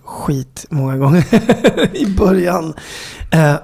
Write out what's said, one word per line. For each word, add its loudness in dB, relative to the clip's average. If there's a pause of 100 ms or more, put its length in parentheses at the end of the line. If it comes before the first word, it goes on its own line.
skit -8
många -2
gånger 4 (680)
<laughs> -8
i -2
början. 0 (580)
Eh, 4